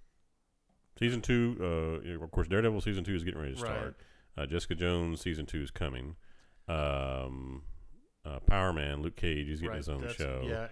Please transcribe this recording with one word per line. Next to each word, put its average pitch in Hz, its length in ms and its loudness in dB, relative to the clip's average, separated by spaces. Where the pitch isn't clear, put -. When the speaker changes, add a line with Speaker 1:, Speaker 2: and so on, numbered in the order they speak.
Speaker 1:
Season 120 240 2
two, 120 400 4
uh, 80 640 -2
of 82 60 -10
course, 87 160 2
Daredevil 107 360 4
season 98 200 0
two 95 140 0
is 85 80 -2
getting 87 160 -4
ready 69 160 -4
to - 60 -6
Speaker 2:
Right. 113 140 -2
Speaker 1:
start. 67 200 -6
Uh, 73 100 -2
Jessica 82 300 0
Jones 85 440 2
season 78 260 -2
two 78 160 -4
is 67 100 -6
coming. 67 420 -4
Um, 67 960 -2
uh, 73 160 -6
Power 95 320 8
Man, 73 300 0
Luke 82 120 -2
Cage, 76 320 0
he's 76 140 -4
getting 85 100 -2
Speaker 2:
Right, - 60 -4
Speaker 1:
his 76 120 -6
own 69 120 -2
Speaker 2:
that's, 60 140 -4
Speaker 1:
show. 65 300 -2
Speaker 2:
yeah, 82 280 -4